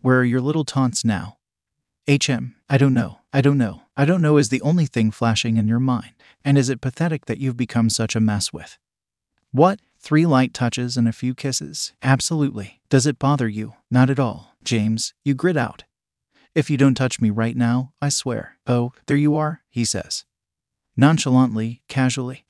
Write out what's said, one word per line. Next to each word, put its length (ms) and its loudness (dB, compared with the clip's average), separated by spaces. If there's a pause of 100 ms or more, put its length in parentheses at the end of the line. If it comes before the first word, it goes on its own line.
"Where 200 4
are 40 2
your 160 0
little 240 -2
taunts 400 -2
now?" 340 -4 (680)
"H 200 2
M, 280 -4 (120)
I 100 2
don't 160 4
know, 260 -2 (120)
I 80 2
don't 180 4
know, 240 -2 (140)
I 80 2
don't 180 2
know" 160 4
is 100 2
the 140 -2
only 240 2
thing 260 0
flashing 440 0
in 120 2
your 120 0
mind. 340 -4 (300)
And 140 4
is 100 2
it 120 -4
pathetic 460 -4
that 120 -6
you've 180 -4
become 340 0
such 260 -4
a 40 0
mess 320 0
with 240 -16 (760)
what? 280 2 (180)
Three 280 2
light 280 2
touches 420 -4
and 100 2
a 60 0
few 220 -6
kisses? 580 -8 (100)
Absolutely. 840 -2
Does 180 4
it 120 -2
bother 300 0
you? 260 -8 (160)
Not 180 4
at 100 -2
all, 360 -6 (100)
James, 480 -2 (120)
you 100 0
grit 220 -2
out. 280 -6 (720)
If 160 0
you 60 0
don't 180 4
touch 260 -4
me 100 2
right 260 -2
now, 440 -2
I 80 -2
swear. 480 -6 (100)
Oh, 260 -2 (140)
there 100 0
you 200 2
are, 320 -4
he 160 -4
says. 400 -8 (720)
Nonchalantly, 920 2
casually, 600 -4